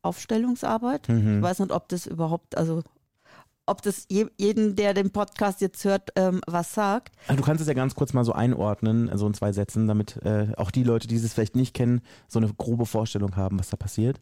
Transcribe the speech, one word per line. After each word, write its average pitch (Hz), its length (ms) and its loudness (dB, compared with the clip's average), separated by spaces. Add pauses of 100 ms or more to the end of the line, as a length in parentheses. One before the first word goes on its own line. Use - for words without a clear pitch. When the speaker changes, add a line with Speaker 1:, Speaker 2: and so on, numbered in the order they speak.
Speaker 1:
Aufstellungsarbeit. 240 1080 -2
Speaker 2:
Mhm. 107 280 4
Speaker 1:
Ich 104 60 2
weiß 180 160 0
nicht, 190 120 -2
ob - 180 -4
das 180 180 -6
überhaupt, 165 500 -4
also 160 240 0 (840)
ob 190 160 -4
das - 260 -4
je-, 202 280 0
jeden, 208 380 2
der 202 200 2
den 196 160 2
Podcast 202 500 -2
jetzt - 240 -2
hört, 196 300 0
ähm, 185 320 2
was 170 260 -2
sagt. 208 400 -2 (140)
Speaker 2:
Ah, 135 80 2
du 135 80 2
kannst 156 180 2
es 151 60 -4
ja 151 80 2
ganz 131 180 0
kurz - 200 -2
mal 123 120 4
so 113 80 2
einordnen, 110 840 2
so 104 120 0
in 104 80 2
zwei 104 160 0
Sätzen, 101 360 0
damit, 104 360 0
äh, 104 240 0 (100)
auch - 140 -4
die 127 120 2
Leute, 117 240 2
die 117 80 0
es 113 180 0
vielleicht 110 220 0
nicht 127 200 0
kennen, 123 260 2 (260)
so - 120 -2
eine 110 120 2
grobe 117 360 -2
Vorstellung 101 480 -2
haben, 95 240 0
was 92 100 -4
da - 80 -6
passiert. 110 440 -2